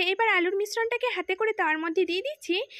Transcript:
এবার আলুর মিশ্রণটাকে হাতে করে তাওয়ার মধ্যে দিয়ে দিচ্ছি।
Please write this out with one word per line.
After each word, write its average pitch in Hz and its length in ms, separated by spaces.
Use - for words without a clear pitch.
এবার 440 160
আলুর 359 240
মিশ্রণটাকে 466 540
হাতে 370 240
করে 440 200
তাওয়ার 311 240
মধ্যে 339 260
দিয়ে 370 180
দিচ্ছি। 587 280